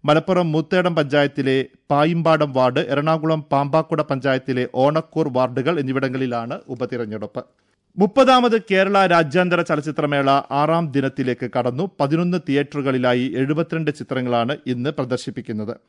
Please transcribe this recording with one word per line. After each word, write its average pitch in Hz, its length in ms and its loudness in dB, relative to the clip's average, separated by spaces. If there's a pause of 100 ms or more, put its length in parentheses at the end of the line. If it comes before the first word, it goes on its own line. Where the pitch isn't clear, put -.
മലപ്പുറം 160 480 2
മൂത്തേടം 175 440 0
പഞ്ചായത്തിലെ 139 680 0 (240)
പായിമ്പാടം 156 640 2
വാർഡ്, 127 280 2
എറണാകുളം 156 640 0
പാമ്പാക്കുട 151 600 0
പഞ്ചായത്തിലെ 131 720 -2
ഓണക്കൂർ 151 580 0
വാർഡുകൾ 127 480 -2
എന്നിവിടങ്ങളിലാണ് 131 880 -4
ഉപതിരഞ്ഞെടുപ്പ്. 117 760 -8 (540)
മുപ്പതാമത് 240 720 4
കേരള 190 360 4
രാജ്യാന്തര 175 560 2
ചലച്ചിത്രമേള 147 680 -2 (200)
ആറാം 151 420 0
ദിനത്തിലേക്ക് 127 680 -2
കടന്നു. 127 320 -2 (100)
പതിനൊന്ന് 165 480 0
തിയേറ്ററുകളിലായി 131 880 0
എഴുപത്തിരണ്ട് 151 540 -2
ചിത്രങ്ങളാണ് 127 680 -2 (100)
ഇന്ന് 123 240 -2
പ്രദർശിപ്പിക്കുന്നത്. 117 840 -6 (120)